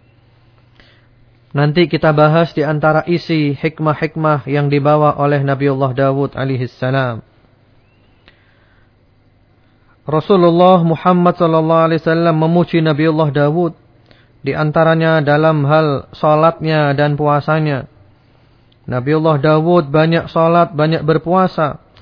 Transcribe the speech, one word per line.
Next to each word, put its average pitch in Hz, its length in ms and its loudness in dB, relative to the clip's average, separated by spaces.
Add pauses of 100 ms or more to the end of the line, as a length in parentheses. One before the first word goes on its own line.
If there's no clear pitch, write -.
(1500)
Nanti 147 380 0
kita 160 240 0
bahas 151 400 2
di 156 80 -2
antara 156 420 0
isi 160 540 -2
hikmah-hikmah 156 880 -4
yang 143 240 -2
dibawa 147 480 2
oleh 143 240 0
Nabiullah 139 500 -2
Dawud 135 460 -2
alaihi 127 320 -4
salam. 127 560 -4 (2750)
Rasulullah 175 800 4
Muhammad 175 500 2
sallallahu 160 540 0
alaihi 165 100 -2
wasallam 165 380 0
memuji 170 400 0
Nabiullah 156 560 0
Dawud, 156 400 0 (680)
di 135 160 -6
antaranya 160 640 2
dalam 147 480 0
hal 151 480 0
salatnya 156 800 0
dan 147 160 0
puasanya. 147 720 -2 (1040)
Nabiullah 147 480 0
Dawud 156 560 2
banyak 160 400 0
salat, 170 400 2
banyak 156 320 -2
berpuasa. 160 720 0 (240)